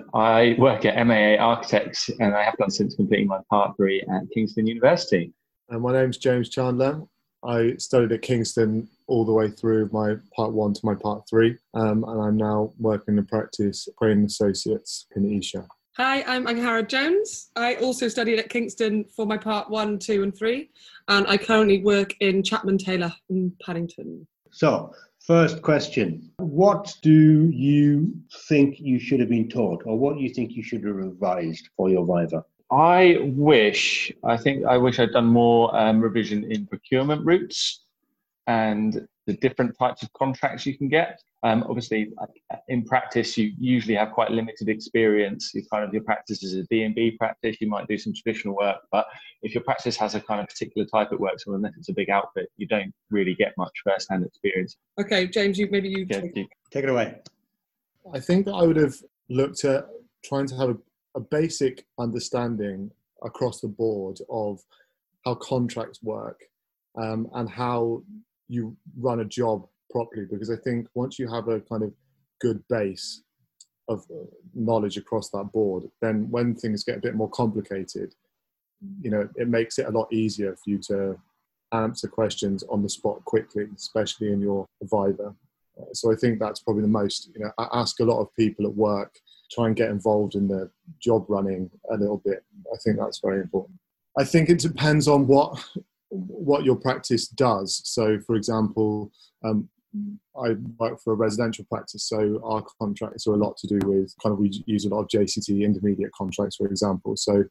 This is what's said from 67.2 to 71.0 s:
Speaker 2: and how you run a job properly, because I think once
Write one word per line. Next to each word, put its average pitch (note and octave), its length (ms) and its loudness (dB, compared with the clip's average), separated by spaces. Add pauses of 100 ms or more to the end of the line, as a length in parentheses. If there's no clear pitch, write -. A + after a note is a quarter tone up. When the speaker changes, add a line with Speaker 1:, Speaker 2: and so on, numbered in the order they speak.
Speaker 2:
and A#2 120 -6
how A#2 540 -2 (460)
you A#2+ 280 -6 (220)
run A#2+ 220 -2
a A2 60 -4
job G#2+ 420 -4 (240)
properly, A2+ 380 -6
because G#2+ 220 -8
I A2 60 -4
think A#2 360 -4
once B2 240 -6